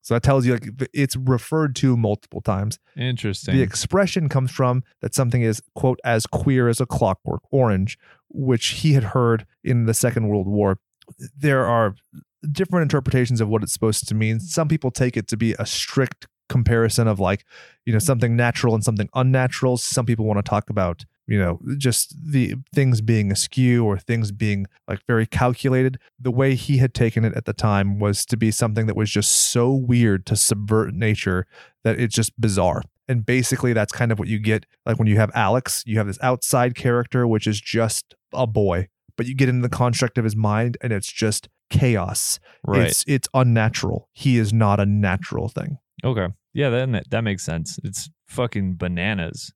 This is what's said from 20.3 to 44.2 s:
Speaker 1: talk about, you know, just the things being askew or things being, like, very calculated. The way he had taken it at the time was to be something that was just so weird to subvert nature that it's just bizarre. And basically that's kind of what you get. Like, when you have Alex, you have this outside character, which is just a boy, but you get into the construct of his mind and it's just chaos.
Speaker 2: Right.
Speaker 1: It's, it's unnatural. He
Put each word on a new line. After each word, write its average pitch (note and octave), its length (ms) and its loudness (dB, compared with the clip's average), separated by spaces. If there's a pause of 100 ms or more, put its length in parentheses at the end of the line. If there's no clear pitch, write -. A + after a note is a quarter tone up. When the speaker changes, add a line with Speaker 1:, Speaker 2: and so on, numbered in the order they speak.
Speaker 1:
talk G#2 260 -2
about, F#2 360 -4 (220)
you G#2 120 0
know, F2 220 0 (180)
just C3 360 -2 (160)
the B2+ 260 0 (180)
things B2+ 260 2
being G#2+ 320 2
askew A#2+ 540 2
or G2 120 0
things A2+ 340 -2
being, G2+ 340 -2 (200)
like, G2+ 200 -6
very A2+ 200 2
calculated. B2+ 720 0 (200)
The B2+ 140 -4
way C3+ 220 2
he C3+ 240 0
had B2+ 160 2
taken A2+ 300 2
it A2 100 0
at A2+ 120 -6
the G#2+ 80 -4
time G2+ 440 0
was G#2 280 0
to A#2+ 100 -2
be A2 140 2
something A2 360 0
that G#2+ 100 -2
was G#2+ 140 0
just G2+ 200 0
so B2 420 2
weird A#2+ 540 2
to G#2+ 100 0
subvert G#2 580 0
nature F#2+ 520 0 (380)
that A2+ 140 0
it's A#2 160 0
just - 240 -2
bizarre. F#2+ 440 0 (260)
And A#2+ 160 -2
basically B2+ 480 0
that's G#2+ 200 0
kind A#2 200 0
of G2+ 60 -2
what F#2 100 -6
you G#2+ 100 -2
get. G#2+ 280 0 (180)
Like, A2+ 140 0
when A2 100 4
you G#2 80 6
have G#2+ 180 4
Alex, A2+ 520 0
you G#2+ 120 -2
have G#2 80 0
this G2 160 -6
outside B2+ 520 0
character, A#2+ 520 0
which A2 200 2
is G#2 160 0
just - 520 -4 (200)
a B2+ 120 0
boy, G2 420 0 (280)
but A#2+ 100 -4
you C3 80 -6
get C3+ 140 2
into B2 180 2
the - 80 -4
construct B2 440 0
of A2+ 60 0
his G#2+ 120 -2
mind A2 460 0
and A#2+ 100 -4
it's G2 180 -6
just - 380 -4 (220)
chaos. G#2+ 680 0 (280)
Speaker 2:
Right. F#2+ 220 2
Speaker 1:
It's, - 180 -2
it's C#3 260 -2
unnatural. A#2 800 2
He B2+ 240 2